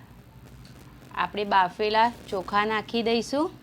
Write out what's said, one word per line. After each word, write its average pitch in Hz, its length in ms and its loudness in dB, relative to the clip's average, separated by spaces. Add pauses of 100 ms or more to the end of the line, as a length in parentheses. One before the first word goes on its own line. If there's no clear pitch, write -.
(1200)
આપણે 196 300 -4
બાફેલા 214 560 2 (240)
ચોખા 202 400 0
નાખી 220 340 0
દઈશું. 233 400 0 (160)